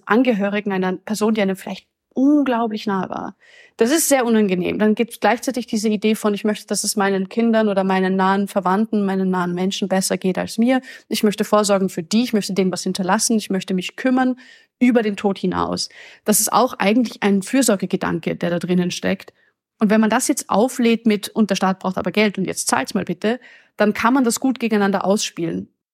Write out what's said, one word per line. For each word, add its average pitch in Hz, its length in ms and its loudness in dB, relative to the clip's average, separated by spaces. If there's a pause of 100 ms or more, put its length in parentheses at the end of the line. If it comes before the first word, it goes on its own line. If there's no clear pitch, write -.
Angehörigen, 208 680 0
einer 185 240 -2
Person, 214 360 -2
die 214 80 0
einem 190 140 0
vielleicht - 320 -12 (280)
unglaublich 254 680 2
nah 190 240 -2
war. - 260 -8 (420)
Das 233 120 2
ist 311 180 2
sehr 262 160 4
unangenehm. 208 540 2
Dann 214 160 4
gibt's - 260 -4
gleichzeitig 233 460 -2
diese 220 240 -2
Idee 214 240 0
von, 208 220 -2
ich - 80 -6
möchte, 208 240 -2
dass 202 160 -4
es 202 120 -4
meinen 196 320 0
Kindern 226 420 2
oder 196 140 0
meinen 190 320 0
nahen 196 320 2
Verwandten, 202 560 0
meinen 190 280 0
nahen 180 240 -2
Menschen 190 320 -2
besser 190 320 0
geht 185 180 -2
als 185 220 -4
mir. 254 220 2 (260)
Ich - 160 -4
möchte 208 200 0
vorsorgen 196 460 2
für 175 140 -8
die, 214 180 0
ich 240 120 -2
möchte 196 200 -2
denen 185 180 0
was 175 120 -6
hinterlassen, 190 520 0
ich 208 140 -2
möchte 190 240 -4
mich 185 220 -4
kümmern 254 400 0 (420)
über 240 240 4
den 208 140 -2
Tod 196 240 -2
hinaus. 180 500 -2 (340)
Das 208 160 2
ist - 140 0
auch 247 240 2
eigentlich 220 460 0
ein 196 180 2
Fürsorgegedanke, 185 920 -2
der 175 160 -4
da 175 80 -2
drinnen 180 320 0
steckt. - 420 -6 (460)
Und 208 100 2
wenn 220 120 4
man 214 100 2
das 247 160 0
jetzt - 240 -4
auflädt 226 560 2
mit, 208 220 0
und 220 200 0
der 190 60 -2
Staat 190 240 0
braucht 185 180 -6
aber 180 140 -4
Geld 208 260 0
und 190 80 -2
jetzt - 220 -6
zahlt's - 260 -2
mal 170 120 -4
bitte, 208 340 -4 (360)
dann 208 200 2
kann 240 180 2
man 269 100 4
das 226 160 0
gut 262 200 -2
gegeneinander 202 440 0
ausspielen. 190 680 -4 (200)